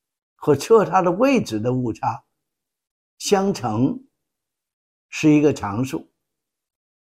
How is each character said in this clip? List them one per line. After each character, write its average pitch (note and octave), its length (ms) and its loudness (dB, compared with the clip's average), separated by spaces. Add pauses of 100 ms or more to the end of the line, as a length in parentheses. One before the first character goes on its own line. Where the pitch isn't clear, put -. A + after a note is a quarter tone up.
(340)
和 - 200 0
测 G#3 300 4
它 F#3 160 0
的 F3+ 100 2
位 A#3+ 320 2
置 A2 160 -6
的 A#2+ 140 -2
误 B2+ 180 -2
差 B2 340 -8 (920)
相 G3 360 -2
乘 A#2 540 -4 (1000)
是 - 220 0
一 D3+ 100 4
个 D3 140 2
常 G#2 280 -6
数， D#3+ 300 -10 (880)